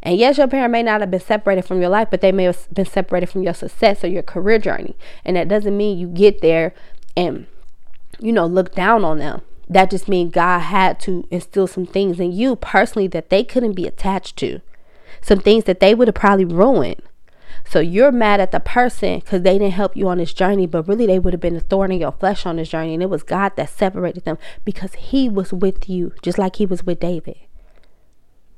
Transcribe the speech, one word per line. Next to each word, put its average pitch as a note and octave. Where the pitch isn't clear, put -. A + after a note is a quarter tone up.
And F3+
yes, C4
your C#4
parent B3+
may A#3
not G#3+
have G3
been F3+
separated G3
from F#3
your F3+
life, G#3
but F#3
they F#3+
may F#3+
have F3+
been G3
separated F#3
from F#3
your E3+
success -
or F3
your F3+
career G#3+
journey. -
And F3
that E3+
doesn't G3+
mean G#3
you F3
get G3
there E3
and, F3
you A3+
know, F#3+
look F3+
down G3+
on D#3
them. D3
That F#3+
just F#3+
means F3
God F3
had F#3+
to F3+
instill F3+
some F#3
things F#3+
in F3+
you A#3
personally F#3+
that D#3+
they G3+
couldn't A#3
be F3+
attached -
to. C#3+
Some G3
things G#3+
that F#3
they G3+
would A#3
have G#3
probably G3
ruined. E3+
So -
you're F3+
mad G#3+
at F#3
the -
person A3+
'cause F#3
they F#3+
didn't G3+
help F#3+
you G3
on F3
this E3+
journey, F#3+
but E3
really A3+
they F#3
would F3+
have F3
been E3+
a D#3+
thorn G3
in F3+
your D3
flesh G3
on E3+
this E3
journey. D#3+
And E3+
it F#3+
was F#3
God F#3+
that D3
separated F3+
them, E3
because F#3+
he C4+
was G3
with F#3+
you, F3+
just F3
like F#3
he G#3+
was F3+
with F3
David. F3+